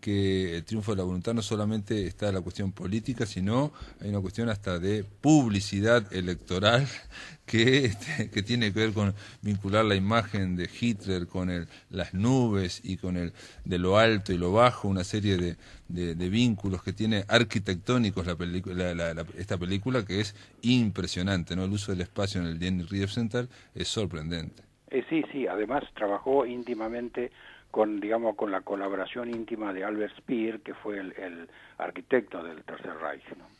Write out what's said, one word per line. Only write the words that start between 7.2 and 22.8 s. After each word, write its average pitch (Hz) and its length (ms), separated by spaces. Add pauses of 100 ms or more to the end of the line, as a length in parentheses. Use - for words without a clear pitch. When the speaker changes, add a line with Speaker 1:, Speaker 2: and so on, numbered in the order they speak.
Speaker 1:
que, 127 400
este, 104 440
que 101 140
tiene 113 280
que 104 60
ver 110 140
con 101 220 (280)
vincular 101 420
la 104 120
imagen 101 580
de 87 160 (100)
Hitler 98 460
con 90 240
el, 87 160 (240)
las 90 240
nubes 107 720
y 95 140
con 90 180
el, 87 160 (320)
de 90 140
lo 92 200
alto 110 340
y 90 60
lo 87 140
bajo, 120 340
una 98 160
serie 101 340
de, 87 200 (320)
de, 87 260
de 90 140
vínculos 101 560
que 92 80
tiene 107 340
arquitectónicos 104 1000
la 87 100
pelicu-, 90 360
la, 90 220
la, 85 180
la, 82 140 (100)
esta 98 220
película, 101 460
que 101 160
es - 160 (260)
impresionante, 98 960
¿no? 92 80
El 95 80
uso 101 180
del 90 120
espacio 98 380
en 87 60
el 82 140
Leni 90 240